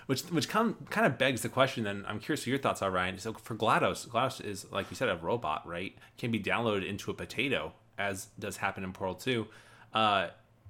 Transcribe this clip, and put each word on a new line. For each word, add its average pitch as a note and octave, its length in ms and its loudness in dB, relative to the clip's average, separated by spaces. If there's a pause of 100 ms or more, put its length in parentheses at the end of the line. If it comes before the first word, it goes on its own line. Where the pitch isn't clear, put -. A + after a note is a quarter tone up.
Which, C3+ 180 0
which D#3 240 0
come, A3 280 2 (140)
kinda A3 200 4
begs B2+ 300 2
the A#2+ 80 -4
question. B2+ 360 2
Then G2+ 220 -4
I'm G#2 140 -4
curious - 220 -2
what - 60 -4
your C3+ 100 2
thoughts G#2 240 0
are, G2 80 2
Ryan. F#2 280 2
So G#2+ 140 -6
for - 240 -10
glados, A2+ 520 4
glados B2 360 0
is, G2 260 -8
like G2 200 -2
you F#2+ 60 -8
said, B2+ 120 2
a F#2 80 2
robot, E2+ 500 -2
right? F2 300 -8 (220)
Can B2 120 -4
be A2+ 80 2
downloaded G2+ 480 2
into G2+ 240 -4
a F#2+ 40 -6
potato, F#2 580 -2 (260)
as G2 280 -4 (120)
does G#2 200 -6
happen G2 260 -4
in F#2 80 -6
Portal F#2 220 -4
two. A2+ 320 -2 (480)
Uh, G#2 340 4 (420)